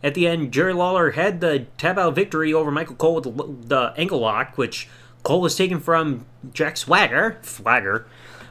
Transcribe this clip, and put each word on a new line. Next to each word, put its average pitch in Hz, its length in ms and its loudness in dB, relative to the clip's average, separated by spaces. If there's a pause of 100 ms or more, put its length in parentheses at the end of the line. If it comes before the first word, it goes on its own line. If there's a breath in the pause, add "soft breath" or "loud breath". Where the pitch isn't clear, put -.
At 143 100 0
the 175 140 2
end, 160 260 -2
Jerry 180 220 2
Lawler 180 380 2
had 175 280 0
the 156 200 2 (180)
tap-out 175 360 0
victory 160 380 0
over 156 180 2
Michael 147 240 -4
Cole 160 200 2
with 147 100 -4
the, 123 440 -10
the 127 280 2
ankle 165 220 -2
lock, 113 400 0
which - 280 -4 (360 loud breath)
Cole 170 180 2
was 170 160 0
taken 180 240 0
from 156 460 0 (260)
Jack 156 240 -4
Swagger. 185 640 2
Swagger. 110 640 0 (440 loud breath)